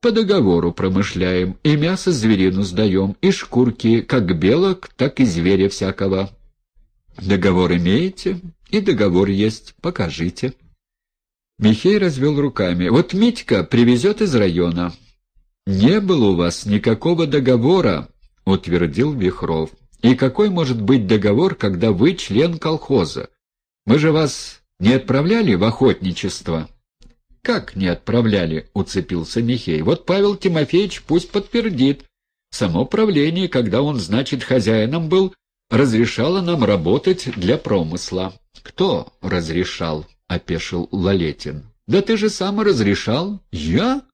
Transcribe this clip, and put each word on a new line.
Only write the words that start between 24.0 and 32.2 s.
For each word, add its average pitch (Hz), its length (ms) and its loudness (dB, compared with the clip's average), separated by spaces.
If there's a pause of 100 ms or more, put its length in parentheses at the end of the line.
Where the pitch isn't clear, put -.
вас - 480 -2 (180)
не 104 140 4
отправляли 147 640 2
в 87 100 2
охотничество?» 92 1040 -2 (720)
«Как 208 340 -4
не 95 120 -2
отправляли?» 92 880 0
уцепился 92 680 -4
Михей. 117 400 -2
«Вот 110 240 -2
Павел 202 320 0
Тимофеевич 175 680 -2
пусть 175 280 -2
подтвердит. 190 760 -2 (460)